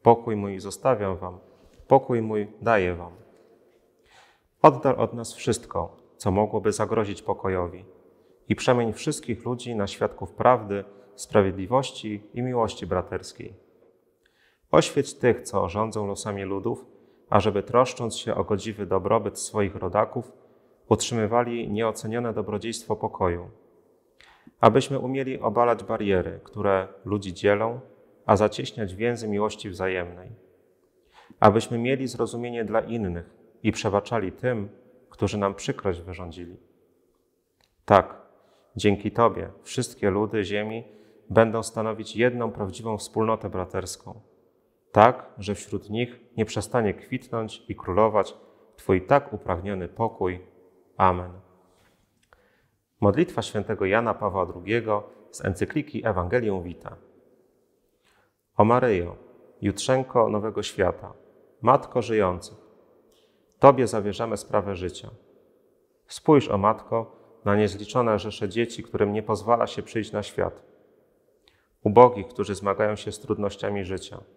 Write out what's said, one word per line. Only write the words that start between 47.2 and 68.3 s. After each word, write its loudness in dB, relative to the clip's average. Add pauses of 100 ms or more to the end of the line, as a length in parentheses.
i -8
królować 2 (380)
Twój 0
tak 2
upragniony -6
pokój. -4 (580)
Amen. 2 (1700)
Modlitwa 2
świętego -4
Jana 2
Pawła -2
drugiego -4 (280)
z -12
encykliki -4
Evangelium 0
Vitae. -14 (1600)
O 6
Maryjo, 2 (460)
jutrzenko 0
nowego -4
świata, -2 (480)
Matko 2
żyjących, -2 (1040)
Tobie 8
zawierzamy -4
sprawę -2
życia. -10 (960)
Spójrz, 4
o 0
Matko, 0 (300)
na 4
niezliczone 2
rzesze -6